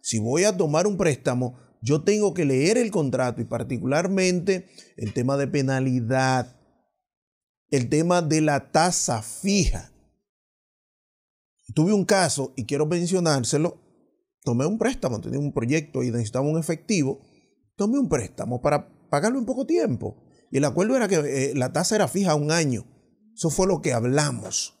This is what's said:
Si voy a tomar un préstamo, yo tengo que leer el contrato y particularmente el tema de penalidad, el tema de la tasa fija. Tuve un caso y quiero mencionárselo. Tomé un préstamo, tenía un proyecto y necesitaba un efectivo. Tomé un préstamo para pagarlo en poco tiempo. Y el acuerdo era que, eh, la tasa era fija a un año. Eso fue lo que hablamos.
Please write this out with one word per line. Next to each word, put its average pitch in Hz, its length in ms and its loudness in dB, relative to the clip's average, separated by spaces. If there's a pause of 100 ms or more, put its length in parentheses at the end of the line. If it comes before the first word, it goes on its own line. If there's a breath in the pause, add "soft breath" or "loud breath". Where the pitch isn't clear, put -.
Si - 160 -4
voy 127 280 0
a 208 100 2
tomar 170 320 0
un 202 100 -2
préstamo, 127 640 0 (220 loud breath)
yo 147 220 0
tengo 202 300 2
que 170 120 0
leer 143 320 4
el 240 120 0
contrato 127 520 0
y 110 40 -4
particularmente 175 1200 0 (280 loud breath)
el 110 160 -6
tema 127 240 0
de 139 100 0
penalidad, 131 1080 0 (1120)
el 127 200 0
tema 170 320 2
de 156 200 2
la 147 300 0
tasa 156 500 2
fija. - 720 -2 (1800)
Tuve 170 200 4
un 196 120 2
caso 165 500 0
y 120 100 -6
quiero 147 200 0
mencionárselo. 170 960 0 (600)
Tomé 127 220 0
un 208 120 -2
préstamo, 220 420 -2
tenía 135 200 -6
un 143 140 -4
proyecto 139 480 -2
y 123 100 -2
necesitaba 120 360 -2
un 156 100 0
efectivo. 160 640 -2 (560 soft breath)
Tomé 226 240 0
un 240 80 0
préstamo 120 540 -4
para - 480 -4
pagarlo 208 280 0
en 240 80 -4
poco 247 200 -4
tiempo. 233 580 -2 (260 soft breath)
Y 139 100 0
el 147 60 2
acuerdo 180 300 0
era 226 140 2
que, 196 60 2
eh, 139 400 0
la 127 180 -2
tasa 175 220 0
era 202 120 2
fija 185 240 0
a 151 40 4
un 147 160 0
año. 147 340 0 (500)
Eso 165 140 -2
fue 185 180 2
lo 175 140 0
que 147 100 0
hablamos. 123 880 -2